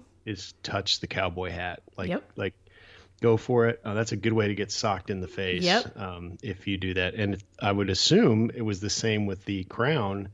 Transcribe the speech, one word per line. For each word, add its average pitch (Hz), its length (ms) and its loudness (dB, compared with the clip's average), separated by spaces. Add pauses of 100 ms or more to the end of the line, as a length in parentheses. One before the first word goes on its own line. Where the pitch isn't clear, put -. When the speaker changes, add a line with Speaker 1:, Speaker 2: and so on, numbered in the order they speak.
(280)
Speaker 1:
is - 260 -8 (100)
touch - 380 -2
the 87 60 -6
cowboy 90 440 -4
hat. 87 300 -6 (160)
Like, 92 100 -4
Speaker 2:
Yep. 226 160 -4 (140)
Speaker 1:
like, 101 160 -4 (680)
go 113 160 4
for 117 320 4
it. 117 160 -2
Uh, 107 80 -4
that's 110 180 0
a 107 60 -2
good 110 160 0
way 107 160 4
to 104 60 0
get 101 140 -4
socked 98 400 -2
in 95 120 -4
the 90 80 -6
face, 92 340 -2
Speaker 2:
Yep. 180 340 2
Speaker 1:
um, 87 460 -10
if 101 240 -8
you 98 100 0
do 92 180 -2
that. 90 180 0
And 98 280 -2 (200)
I 104 100 2
would 101 180 2
assume 117 640 6
it 120 100 -6
was 101 180 -2
the 104 80 -2
same 107 360 0
with 98 200 -4
the 98 180 -2
crown. 101 720 0